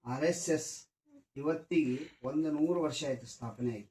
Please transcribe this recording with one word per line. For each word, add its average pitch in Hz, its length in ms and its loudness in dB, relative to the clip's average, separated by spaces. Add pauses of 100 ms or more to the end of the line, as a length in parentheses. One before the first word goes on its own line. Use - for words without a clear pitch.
(120)
ಆರ್ 135 120 -2
ಎಸ್ 170 260 2
ಎಸ್ 156 200 2 (640)
ಇವತ್ತಿಗೆ 151 600 2 (320)
ಒಂದು 156 280 2
ನೂರು 170 300 4
ವರ್ಷ 139 180 -2
ಆಯ್ತು 123 220 -4
ಸ್ಥಾಪನೆ 120 500 -4
ಆಗಿ. 104 140 -12